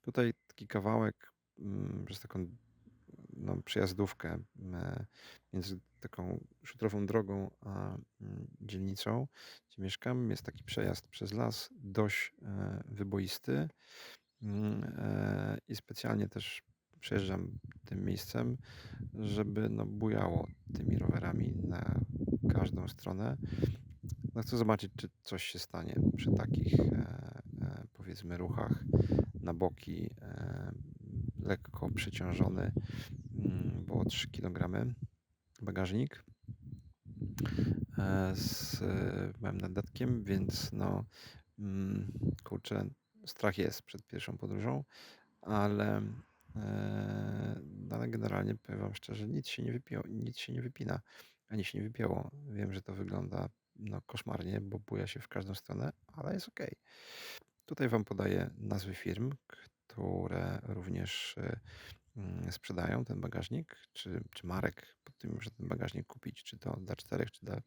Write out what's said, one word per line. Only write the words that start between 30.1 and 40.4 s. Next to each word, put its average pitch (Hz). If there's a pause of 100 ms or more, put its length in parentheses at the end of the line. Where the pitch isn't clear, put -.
e, - (680)
lekko -
przeciążony, 92 (680)
mm, 92
bo 87
o 90
trzy -
kilogramy 98 (680)
bagażnik, 98 (1700)
e, 95
z, -
e, 95
małym 95
naddatkiem, 101
więc, 95